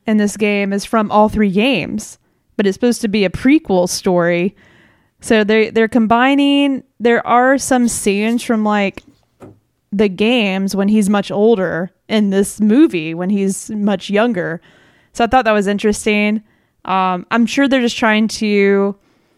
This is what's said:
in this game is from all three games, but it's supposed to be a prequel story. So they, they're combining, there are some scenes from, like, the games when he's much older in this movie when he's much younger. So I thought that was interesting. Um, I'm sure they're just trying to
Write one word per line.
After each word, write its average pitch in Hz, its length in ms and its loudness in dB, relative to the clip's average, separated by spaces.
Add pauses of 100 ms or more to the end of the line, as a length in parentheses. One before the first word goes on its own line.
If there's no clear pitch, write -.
in 214 120 2
this 208 180 0
game 202 380 -2
is 202 100 -4
from 214 260 -2
all 208 200 2
three 214 200 0
games, 214 680 -2 (400)
but 208 80 0
it's 190 80 0
supposed 240 260 -2
to 226 80 -2
be 202 160 0
a 180 60 0
prequel 196 580 2
story. 175 640 0 (680)
So 220 240 2
they, 220 260 2
they're 226 180 2
combining, 269 960 2 (160)
there 233 260 0
are 254 320 2
some 247 300 0
scenes 220 540 -2
from, 220 220 -2
like, 208 380 -2 (880)
the 202 200 2
games 196 640 -2
when 196 120 0
he's 214 200 2
much 202 220 -2
older 190 600 0 (160)
in 214 240 0
this 196 300 -2
movie 208 540 2
when 180 160 -4
he's 196 400 -4
much 202 400 -4
younger. 190 500 -2 (540)
So 233 100 0
I - 20 2
thought 254 200 2
that 220 60 2
was 208 140 2
interesting. 208 760 0 (420)
Um, 185 460 -2
I'm 233 160 2
sure 277 200 0
they're 262 140 2
just 240 160 -2
trying 214 320 2
to 202 640 0 (440)